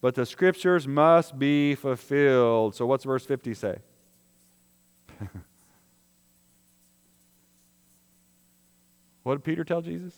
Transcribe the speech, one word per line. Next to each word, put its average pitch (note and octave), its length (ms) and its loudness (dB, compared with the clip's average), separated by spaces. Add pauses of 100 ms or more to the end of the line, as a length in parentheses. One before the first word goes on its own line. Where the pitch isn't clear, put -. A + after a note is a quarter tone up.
But B2+ 140 -2
the B2 120 -2
scriptures F3+ 600 0
must D3+ 520 4
be C#3+ 360 0
fulfilled." B2 1000 2
So B2 120 -6
what's C3 180 -2
verse C3 200 -4
fifty C3 300 -6
say? G2 240 -8 (1400)
<laughs> G2+ 80 -12 (4000)
What C3 120 -2
did C#3 100 -10
Peter D#3+ 200 -4
tell E3+ 180 -4
Jesus? E3+ 360 -12